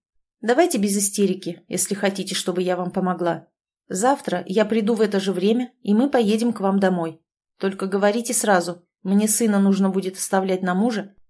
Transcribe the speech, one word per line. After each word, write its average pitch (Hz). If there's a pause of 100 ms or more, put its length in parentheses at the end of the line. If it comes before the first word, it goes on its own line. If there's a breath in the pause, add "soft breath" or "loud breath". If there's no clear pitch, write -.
(420)
«Давайте 262
без 196
истерики, 190
если 185
хотите, 196
чтобы 180
я 180
вам 180
помогла. 175 (400)
Завтра 190
я 202
приду 220
в 214
это 202
же 190
время, 220
и 202
мы 254
поедем 226
к -
вам 196
домой. 175 (380)
Только 196
говорите 208
сразу, 180 (160)
мне 202
сына 214
нужно 196
будет 190
оставлять 190
на 180
мужа 214 (140)